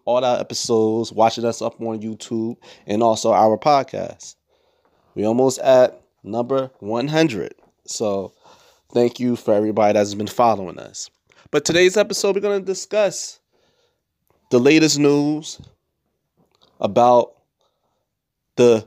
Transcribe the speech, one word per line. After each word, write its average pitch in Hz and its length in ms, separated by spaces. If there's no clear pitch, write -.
all 123 180
our 123 160
episodes, 113 760
watching 113 340
us 113 160
up 113 180
on 113 220
YouTube, 110 560
and 104 160
also 113 300
our 110 240
podcast. 131 800
We 101 100
almost 123 360
at 127 380
number 123 480
one 117 280
hundred. 147 460
So 98 480
thank 120 260
you 123 160
for 113 200
everybody 104 400
that's 104 180
been 104 140
following 98 520
us. - 300
But 147 140
today's 180 320
episode, 202 380
we're 190 80
gonna 202 180
discuss 190 800
the 123 80
latest 147 400
news 147 600
about 120 520
the 117 300